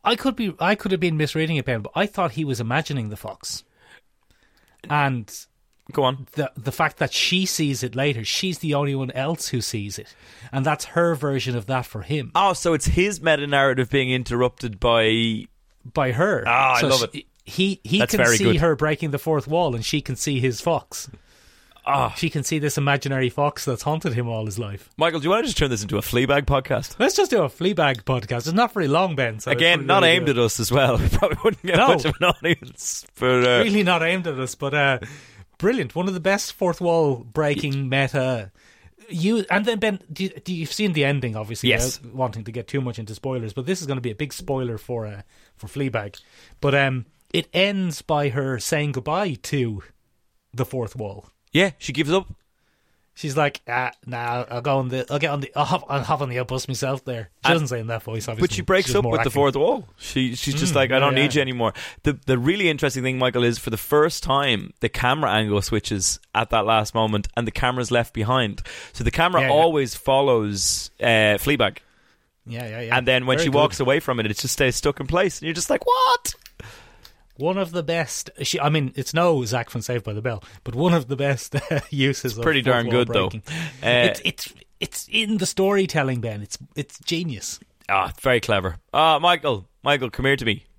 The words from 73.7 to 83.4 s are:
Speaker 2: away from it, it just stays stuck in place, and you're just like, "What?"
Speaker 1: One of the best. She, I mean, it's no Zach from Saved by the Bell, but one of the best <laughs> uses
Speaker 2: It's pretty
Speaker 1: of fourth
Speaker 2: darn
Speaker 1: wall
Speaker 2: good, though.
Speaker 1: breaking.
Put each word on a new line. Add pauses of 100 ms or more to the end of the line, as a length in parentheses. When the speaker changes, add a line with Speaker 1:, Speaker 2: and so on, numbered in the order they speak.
Speaker 2:
away
from
it,
it
just
stays
stuck
in
place,
and
you're
just
like,
"What?" (1040)
Speaker 1:
One
of
the
best. (120)
She,
I
mean,
it's
no
Zach
from
Saved
by
the
Bell, (220)
but
one
of
the
best (200)
<laughs>
uses
Speaker 2:
It's
pretty
Speaker 1:
of
fourth
Speaker 2:
darn
Speaker 1:
wall
Speaker 2:
good,
though.
Speaker 1:
breaking. (400)